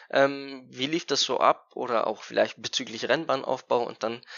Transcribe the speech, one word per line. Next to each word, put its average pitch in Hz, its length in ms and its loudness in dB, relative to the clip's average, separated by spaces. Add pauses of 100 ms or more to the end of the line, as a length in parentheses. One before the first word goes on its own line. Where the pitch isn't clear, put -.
(100)
Ähm, 139 600 0
wie 127 160 -4
lief 165 200 -2
das 139 160 0
so - 180 0
ab? - 340 4
Oder 120 320 0
auch 104 160 -2
vielleicht 110 380 0
bezüglich 113 480 -4
Rennbahnaufbau 131 760 0
und - 180 -8
dann, 117 180 -4 (180)